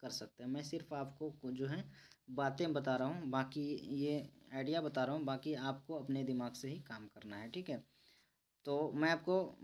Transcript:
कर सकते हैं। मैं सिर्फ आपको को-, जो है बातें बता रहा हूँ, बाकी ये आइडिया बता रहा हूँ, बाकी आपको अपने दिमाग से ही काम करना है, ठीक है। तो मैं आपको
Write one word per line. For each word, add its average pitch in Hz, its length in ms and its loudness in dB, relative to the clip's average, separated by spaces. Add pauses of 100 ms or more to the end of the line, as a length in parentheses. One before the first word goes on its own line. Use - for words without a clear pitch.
कर 127 100 -8
सकते - 340 -8
हैं। 127 60 -4
मैं 143 120 0
सिर्फ 156 300 -6
आपको 151 380 -4
को-, 127 220 -6
जो 131 140 0
है 147 180 -2 (460)
बातें 139 420 2
बता 135 240 4
रहा 127 120 2
हूँ, 160 220 -2
बाकी 135 440 0
ये 143 560 0 (220)
आइडिया 139 280 0
बता 147 240 2
रहा 135 100 2
हूँ, 156 100 0
बाकी 135 300 0
आपको 135 400 -2
अपने 135 300 0
दिमाग 123 280 0
से 135 160 -8
ही 143 100 -4
काम 110 280 -12
करना 104 300 -12
है, 113 140 -8
ठीक 180 200 -4
है। - 280 -6 (640)
तो 143 280 2
मैं 151 180 6
आपको 180 540 4